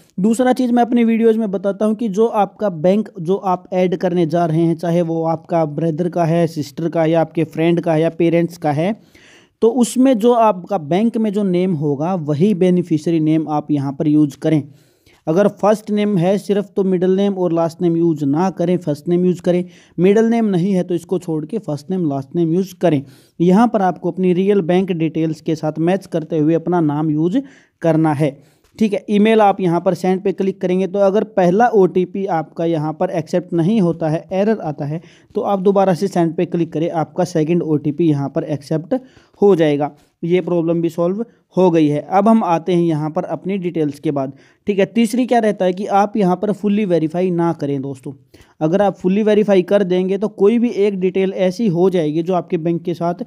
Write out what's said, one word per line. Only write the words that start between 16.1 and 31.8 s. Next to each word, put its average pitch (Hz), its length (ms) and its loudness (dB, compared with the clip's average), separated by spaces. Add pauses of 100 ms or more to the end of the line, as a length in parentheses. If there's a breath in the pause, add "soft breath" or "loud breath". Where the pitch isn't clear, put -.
है 180 200 2
सिर्फ, 202 380 -4
तो 202 80 0
मिडिल 185 320 0
नेम 202 180 0
और 180 200 -2
लास्ट 165 280 -2
नेम 170 160 2
यूज़ 165 280 0
ना 156 240 0
करें, 180 280 0
फर्स्ट 151 300 -6
नेम 175 180 2
यूज़ 180 160 0
करें। 180 240 0 (340 loud breath)
मिडिल 202 260 4
नेम 226 200 2
नहीं 196 280 0
है 180 100 0
तो 175 120 -6
इसको 170 240 -4
छोड़ 156 260 -6
के 220 120 -8
फर्स्ट 147 320 -8
नेम, 180 200 -2
लास्ट 139 260 -6
नेम 165 180 0
यूज़ 185 220 -2
करें। 156 280 0 (380 loud breath)
यहाँ 185 260 6
पर 226 140 0
आपको 180 300 -2
अपनी 185 220 0
रियल 196 280 2
बैंक 180 300 0
डिटेल्स 160 500 -2
के 160 140 -4
साथ 156 240 -4
मैच 185 260 0
करते 165 320 -6
हुए 151 160 2
अपना 165 260 0
नाम 156 300 0
यूज़ 160 280 0 (440 loud breath)
करना 160 320 2
है, 139 300 -2 (360 soft breath)
ठीक 220 140 0
है। 190 160 -4
ईमेल 214 320 4
आप 196 200 2
यहाँ 170 200 0
पर 185 120 0
सेंड 185 280 -2
पे 190 100 -2
क्लिक 190 300 -4
करेंगे, 185 260 0
तो 190 120 -4
अगर 196 240 2
पहला 190 440 2
ओटीपी 190 580 2